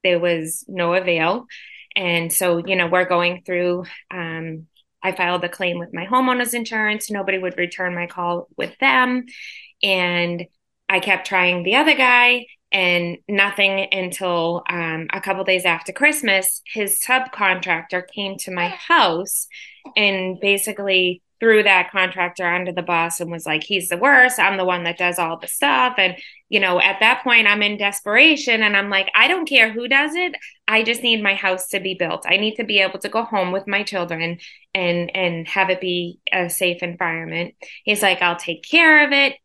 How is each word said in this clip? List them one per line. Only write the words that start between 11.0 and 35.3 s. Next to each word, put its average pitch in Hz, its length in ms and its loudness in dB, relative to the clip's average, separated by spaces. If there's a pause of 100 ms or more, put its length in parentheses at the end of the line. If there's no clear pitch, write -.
trying 180 360 0
the 190 120 0
other 302 200 4
guy, 247 520 4 (240)
and 175 460 0 (100)
nothing 196 640 0
until, 175 800 -2
um, 165 440 -4
a 196 80 -6
couple 190 220 -4
days 185 220 2
after 170 260 0
Christmas, 226 760 0
his 202 400 -4
subcontractor 185 1000 -2 (100)
came 196 260 -8
to - 120 -10
my 180 180 -4
house 202 800 0 (480)
and 190 440 0
basically 196 840 0 (200)
threw 220 220 6
that 190 280 4
contractor 180 560 -2
under 180 240 -2
the 175 100 -4
bus 170 380 -2
and 170 100 -6
was 165 160 -10
like, 156 160 -2
"He's 180 280 -4
the 175 80 -4
worst. 254 420 6
I'm 196 180 2
the 185 80 0
one 175 200 -2
that 170 120 -4
does 175 220 0
all 165 180 -2
the - 100 -14
stuff." 254 500 0
And, 180 180 2 (340)
you 208 100 0
know, 180 220 2
at 196 200 2
that 247 220 2
point, 233 220 6
I'm 208 160 4
in 208 160 0
desperation 220 840 2
and 208 120 2
I'm 202 140 0
like, 190 240 0
"I 226 140 6
don't 339 200 0
care 233 220 4
who 233 180 -6
does 285 280 2
it. 349 180 -2 (340)
I 220 140 2
just 233 220 -2
need 226 180 2
my 196 140 0
house 185 340 -2
to 196 100 -2
be 180 140 -6
built. 165 340 -4
I 190 100 2
need 214 180 -2
to 233 80 -6
be 208 160 0
able 190 200 0
to 202 100 -6
go 214 140 -2
home 190 280 -2
with 190 160 -4
my 202 160 -2
children 170 560 -4 (340)
and, 175 420 -2
and 170 340 -2